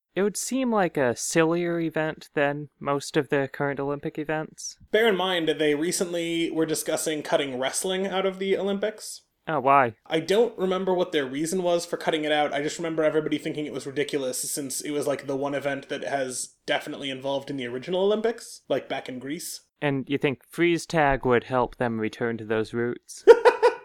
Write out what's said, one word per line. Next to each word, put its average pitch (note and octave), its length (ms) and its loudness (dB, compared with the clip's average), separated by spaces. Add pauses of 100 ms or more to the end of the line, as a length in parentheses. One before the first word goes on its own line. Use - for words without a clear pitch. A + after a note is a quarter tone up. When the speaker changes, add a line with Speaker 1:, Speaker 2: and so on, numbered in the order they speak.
(160)
Speaker 1:
It F#3 80 2
would G#3 140 0
seem B3+ 340 0
like F#3+ 260 2
a B2 180 4
sillier E3+ 640 2
event D#3 540 -4
than C#3+ 360 0 (100)
most C#3+ 380 -2
of C3+ 120 2
the C#3 220 2
current C#3 280 -2
Olympic C#3+ 400 -4
events. - 580 -6 (140)
Speaker 2:
Bear A3 160 4
in G3 80 4
mind, F3+ 320 0
they D3+ 280 4
recently E3+ 760 0
were D#3+ 140 2
discussing D#3 580 -2
cutting C#3 340 0
wrestling F#3 500 -2
out F#3+ 180 0
of F#3+ 140 -2
the G3 180 2
Olympics. G3+ 640 -4 (260)
Speaker 1:
Oh, D#3 140 0
why? C3 340 6 (100)
Speaker 2:
I D#3+ 140 0
don't G#3+ 400 2
remember F#3 340 0
what F3+ 180 0
their D3 140 2
reason D#3+ 380 -2
was F3 200 2
for - 140 -4
cutting D#3+ 280 0
it D3+ 60 2
out. D3 220 2
I C#3+ 80 0
just D3+ 160 -2
remember D#3+ 260 0
everybody D3+ 360 2
thinking D3+ 260 -4
it A#2 80 -8
was C3+ 140 -6
ridiculous C3+ 520 -2
since - 420 -6
it D3+ 100 -6
was, C#3+ 160 -2
like, C3+ 180 -2
the C#3 120 -2
one C#3+ 180 -2
event C3+ 340 -4
that C#3 140 -6
has C3 520 -4 (120)
definitely C#3+ 420 -2
involved C3+ 400 -4
in C#3+ 80 -4
the B2+ 80 -4
original C3 380 -2
Olympics, A3 640 0
like, - 200 0
back C#3 200 -6
in B2+ 80 -8
Greece. C#3 440 -10 (200)
Speaker 1:
And C#3 280 0
you C#3 80 0
think C#3 260 0
freeze E3+ 420 2
tag C#3+ 400 4
would A#2+ 200 4
help B2+ 320 0
them A2+ 220 0
return A2+ 380 -2
to A2 80 -10
those A2 280 0
roots? - 560 -4
Speaker 2:
<laughs> A#4 40 6 (520)